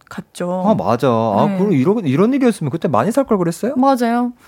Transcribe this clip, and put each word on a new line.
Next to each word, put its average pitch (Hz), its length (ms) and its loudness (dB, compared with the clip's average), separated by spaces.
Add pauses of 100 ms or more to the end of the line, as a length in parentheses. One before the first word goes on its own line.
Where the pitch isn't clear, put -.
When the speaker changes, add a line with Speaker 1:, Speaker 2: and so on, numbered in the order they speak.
Speaker 1:
같죠. 180 580 -8
Speaker 2:
아, 214 80 4
맞아. 117 340 0
아, 113 400 2
Speaker 1:
네. 190 100 -2
Speaker 2:
그럼 196 140 0
이런, 175 340 0
이런 170 280 2
일이었으면 240 360 0
그때 165 180 -4
많이 156 240 2
살 269 140 0
걸 214 120 0
그랬어요? 180 380 -4
Speaker 1:
맞아요. 247 560 0 (160)